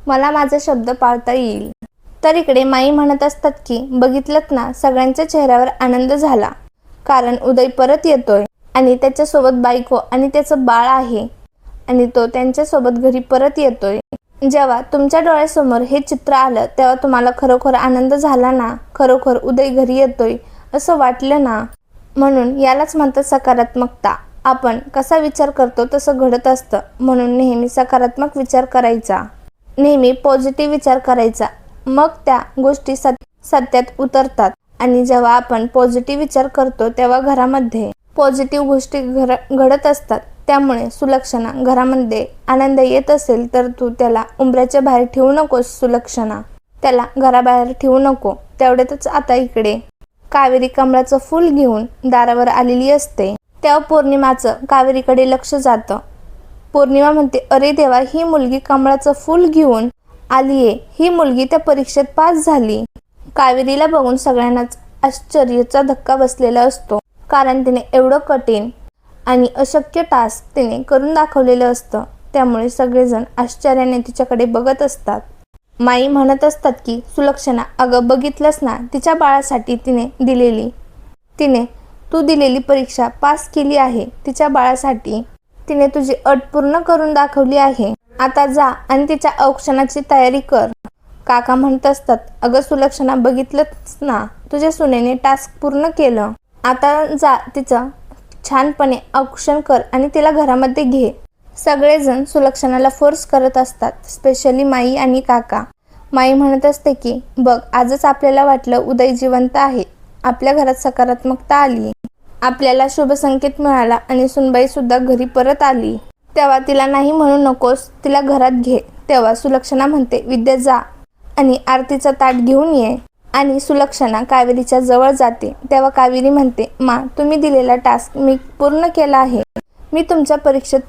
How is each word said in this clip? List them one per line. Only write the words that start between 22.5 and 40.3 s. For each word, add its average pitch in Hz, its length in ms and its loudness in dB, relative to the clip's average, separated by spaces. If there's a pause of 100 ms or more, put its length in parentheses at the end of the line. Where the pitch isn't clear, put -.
यालाच 269 360 0
म्हणतात 277 280 0
सकारात्मकता. 247 920 -2 (300)
आपण 240 340 -4 (140)
कसा 277 240 -2
विचार 302 320 -2
करतो 254 320 -2 (120)
तसं 285 240 -2
घडत 247 300 0
असतं, 254 320 -2 (200)
म्हणून 247 380 0
नेहमी 247 320 0
सकारात्मक 254 680 -2
विचार 262 280 0
करायचा, 233 580 -2 (540)
नेहमी 277 340 4
पॉझिटिव्ह 269 600 0
विचार 285 260 0
करायचा, 233 480 -2 (400)
मग 277 220 2 (180)
त्या 262 140 2 (220)
गोष्टी 269 340 0
सत-, 262 280 -2 (200)
सत्यात 247 400 0 (160)
उतरतात. 262 520 0 (280)
आणि 247 260 2
जेव्हा 247 280 2
आपण 240 340 0
पॉझिटिव्ह 247 540 0
विचार 285 260 -2
करतो, 262 420 -2
तेव्हा 247 300 0
घरामध्ये 254 720 -2 (240)
पॉझिटिव्ह 277 500 0
गोष्टी 269 360 -2
घर-, 254 340 -2 (160)
घडत 269 360 2
असतात. 285 320 -2 (280)